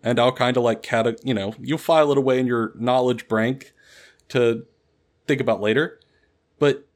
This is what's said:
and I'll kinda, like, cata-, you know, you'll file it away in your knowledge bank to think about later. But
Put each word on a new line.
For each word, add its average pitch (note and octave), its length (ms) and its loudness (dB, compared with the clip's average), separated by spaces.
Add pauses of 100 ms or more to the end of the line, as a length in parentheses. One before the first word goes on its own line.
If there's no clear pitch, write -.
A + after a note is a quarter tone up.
and A#2 160 0
I'll B2 120 4
kinda, B2 280 0
like, A#2 240 0
cata-, A2+ 400 -2
you C3 100 -4
know, G2+ 260 -4
you'll C3 180 -6
file D#3 340 2
it C#3 60 0
away C3 220 2
in B2+ 80 0
your A#2 280 -2
knowledge B2 520 -2
bank A2+ 460 -2 (560)
to A#2 360 0 (600)
think C3+ 160 0
about A2 200 -2
later. A2+ 380 0 (600)
But C#3 260 0 (100)